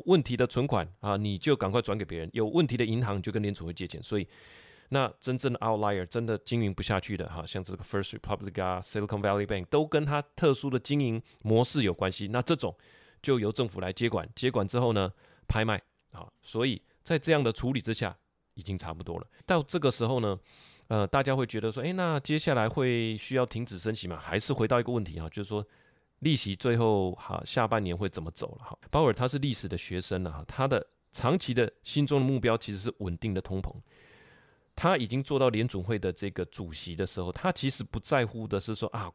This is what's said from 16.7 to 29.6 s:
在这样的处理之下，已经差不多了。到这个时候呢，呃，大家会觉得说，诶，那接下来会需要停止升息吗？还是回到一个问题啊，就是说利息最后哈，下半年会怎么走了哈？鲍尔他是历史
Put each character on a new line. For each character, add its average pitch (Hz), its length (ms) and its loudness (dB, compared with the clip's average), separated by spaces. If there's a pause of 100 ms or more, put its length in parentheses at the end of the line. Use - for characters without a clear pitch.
在 165 160 0
这 156 140 0
样 143 120 6
的 113 80 4
处 123 220 -2
理 123 80 -2
之 113 140 -4
下， 95 200 -4 (380)
已 - 80 -14
经 92 160 -6
差 82 160 -8
不 80 80 -12
多 85 160 -8
了。 85 80 -10 (220)
到 170 160 4
这 175 160 -2
个 143 100 6
时 117 160 2
候 127 140 2
呢， 101 180 2 (520)
呃， 104 180 2
大 135 160 2
家 139 100 2
会 131 120 2
觉 113 160 -4
得 110 100 0
说， 120 100 -6
诶， 165 120 -2
那 175 260 0
接 151 180 0
下 156 160 2
来 113 140 4
会 117 480 0
需 107 200 -4
要 127 100 4
停 113 200 -4
止 92 140 -8
升 110 160 -2
息 95 140 -6
吗？ 82 120 -6
还 80 160 -2
是 110 140 -2
回 120 160 2
到 120 100 4
一 120 60 2
个 120 80 -4
问 120 100 0
题 82 160 -8
啊， 80 120 -6
就 104 120 -8
是 98 60 -8
说 - 180 -4 (540)
利 151 160 2
息 101 180 0
最 120 220 2
后 104 380 4
哈， - 320 -6
下 120 200 0
半 110 160 2
年 90 160 -2
会 95 120 -2
怎 - 120 -8
么 80 100 -8
走 - 280 -8
了 - 60 -18
哈？ - 120 -14 (120)
鲍 151 180 4
尔 113 60 6
他 123 120 0
是 131 140 -2
历 139 140 0
史 98 160 -8